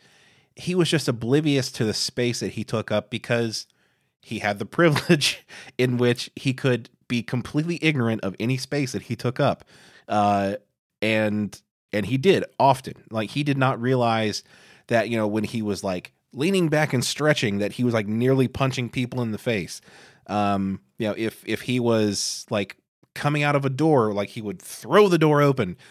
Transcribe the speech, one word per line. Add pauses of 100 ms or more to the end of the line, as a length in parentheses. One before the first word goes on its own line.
(560)
he
was
just
oblivious
to
the
space
that
he
took
up
because (560)
he
had
the
<laughs>
privilege (340)
in
which
he
could (180)
be
completely
ignorant
of
any
space
that
he
took
up. (440)
Uh, (460)
and, (320)
and
he
did (140)
often. (160)
Like,
he
did
not
realize (440)
that,
you
know,
when
he
was,
like, (220)
leaning
back
and
stretching,
that
he
was,
like,
nearly
punching
people
in
the
face. (460)
Um, (180)
you
know,
if,
if
he
was,
like, (380)
coming
out
of
a
door,
like,
he
would
throw
the
door
open (140)